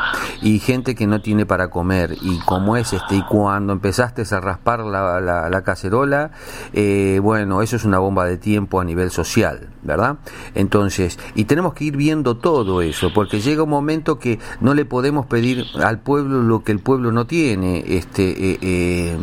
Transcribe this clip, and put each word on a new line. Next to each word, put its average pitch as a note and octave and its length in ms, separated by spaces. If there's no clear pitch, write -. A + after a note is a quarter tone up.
y A2 160
gente B2+ 380
que A2+ 100
no G#2 160
tiene G#2+ 240
para F#2 240
comer F2+ 500
y F2+ 260
como G2 320
es A#2 160
este, G2 240
y G2 60
cuando G2+ 500
empezaste G#2+ 500
a G2 60
raspar G2 400
la, G2 420
la, F2 280
la F#2 140
cacerola, C#3 680
eh, G2 480
bueno, G2+ 400
eso A2+ 140
es G#2+ 100
una G2 140
bomba F#2+ 260
de F2+ 120
tiempo G2+ 420
a F2+ 60
nivel F2 260
social, E2+ 580
¿verdad? G2 320
Entonces, G2 640
y A2 100
tenemos D3 300
que - 80
ir D3 140
viendo C#3+ 400
todo A2+ 440
eso, E2 320
porque G#2 280
llega D3 220
un D#3 40
momento D3+ 500
que A2+ 220
no C3 120
le D3 120
podemos B2+ 400
pedir A#2+ 400
al G#2+ 160
pueblo C3+ 420
lo A2+ 220
que - 80
el G#2 80
pueblo B2+ 320
no A#2 160
tiene, G2 560
este, F#2 320
eh, - 80
eh, F2 600